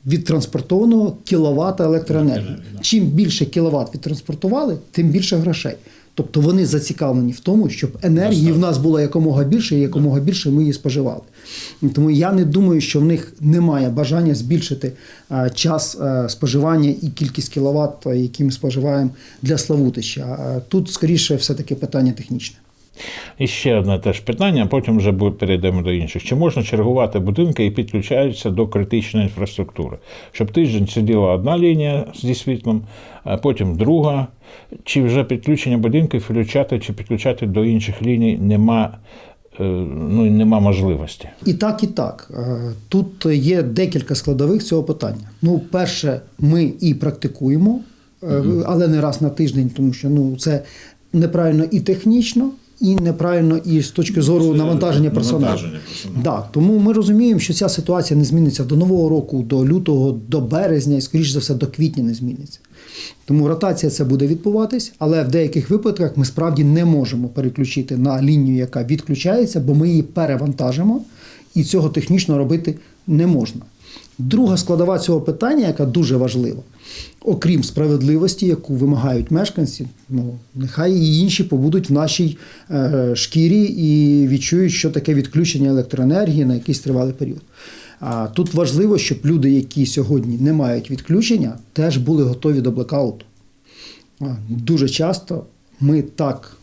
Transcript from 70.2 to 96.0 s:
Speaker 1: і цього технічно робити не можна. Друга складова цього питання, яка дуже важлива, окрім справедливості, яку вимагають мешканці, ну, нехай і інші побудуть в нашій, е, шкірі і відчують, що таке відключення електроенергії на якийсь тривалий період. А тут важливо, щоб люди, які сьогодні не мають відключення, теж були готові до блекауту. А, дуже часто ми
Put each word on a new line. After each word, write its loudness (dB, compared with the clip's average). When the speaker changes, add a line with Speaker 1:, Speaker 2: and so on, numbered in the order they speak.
Speaker 1:
і 2
цього 0
технічно 0
робити -2
не 2
можна. 0
Друга 2
складова 0
цього 0
питання, 0
яка 0
дуже 2
важлива, -2
окрім 2
справедливості, 0
яку 0
вимагають 0
мешканці, -2
ну, -4
нехай -2
і 4
інші 0
побудуть 0
в 4
нашій, 0
е, 0
шкірі 2
і 4
відчують, 0
що -2
таке -2
відключення 0
електроенергії 2
на 2
якийсь -4
тривалий -2
період. -8
А -6
тут -4
важливо, 2
щоб -4
люди, 2
які 0
сьогодні -2
не 2
мають -2
відключення, 0
теж 0
були 2
готові 0
до 0
блекауту. -4
А, -6
дуже 0
часто -4
ми 2